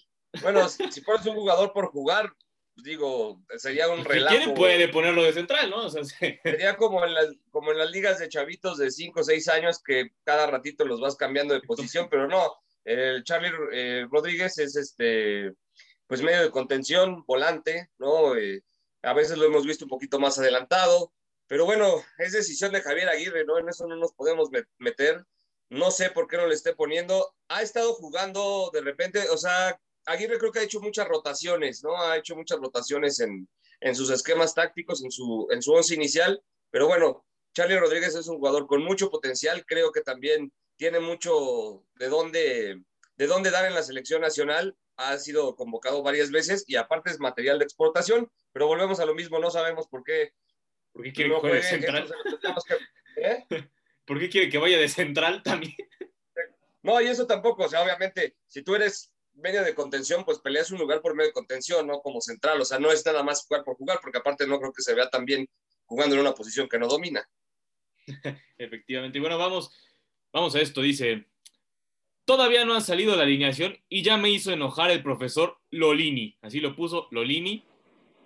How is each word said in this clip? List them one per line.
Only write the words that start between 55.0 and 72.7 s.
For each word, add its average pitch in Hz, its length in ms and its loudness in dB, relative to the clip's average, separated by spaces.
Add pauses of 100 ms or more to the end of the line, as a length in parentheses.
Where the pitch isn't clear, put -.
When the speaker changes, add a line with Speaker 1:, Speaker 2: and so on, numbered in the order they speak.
Speaker 2:
también? 165 320 -4 (1040)
Speaker 1:
No, 233 180 2
y 233 80 4
eso 247 200 -2
tampoco, 214 380 0
o 156 40 0
sea, 165 140 0
obviamente, 180 520 -2 (120)
si 143 160 -16
tú 185 120 -2
eres 208 380 -2 (220)
medio 185 280 -2
de 156 120 -2
contención, 143 500 -4
pues 151 140 0
peleas 156 320 -2
un 190 80 -8
lugar 156 220 0
por 160 140 0
medio 156 140 2
de - 40 -14
contención, 131 540 -2
no 143 140 -4
como 131 200 -6
central, 143 380 -2
o 135 60 0
sea, 131 140 -4
no 151 120 4
es 156 140 2
nada 156 180 2
más 143 220 -2
jugar 143 180 -2
por 127 140 -8
jugar, 135 240 -2
porque 123 160 -6
aparte 139 300 -2
no 135 120 0
creo 135 140 -8
que - 80 -10
se 120 140 0
vea 127 140 2
tan 127 160 -2
bien 135 220 -2 (380)
jugando 139 300 0
en 139 60 4
una 143 120 2
posición 117 340 -6
que 117 120 -2
no 120 80 0
domina. 147 360 -2 (840)
Speaker 2:
<laughs> 139 380 -12 (120)
Efectivamente, 127 640 -10
y - 20 -4
bueno, 165 160 -2
vamos, 180 340 -4 (640)
vamos 156 220 0
a 147 40 2
esto, 143 220 0
dice, 131 460 0 (1000)
"Todavía 240 400 4
no 226 100 2